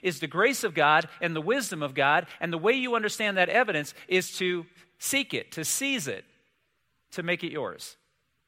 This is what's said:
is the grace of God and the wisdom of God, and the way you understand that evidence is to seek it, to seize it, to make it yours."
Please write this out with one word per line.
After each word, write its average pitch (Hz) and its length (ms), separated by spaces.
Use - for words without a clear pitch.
is 165 180
the 160 60
grace 202 380
of 180 100
God 156 340
and 165 160
the 156 40
wisdom 190 420
of 131 120
God, 147 320
and 170 120
the 170 60
way 196 140
you 254 240
understand 208 400
that 180 120
evidence 202 460
is 185 300
to 180 280
seek - 340
it, 120 200
to 160 120
seize 262 440
it, 98 160
to 185 100
make 170 220
it 165 80
yours." 120 440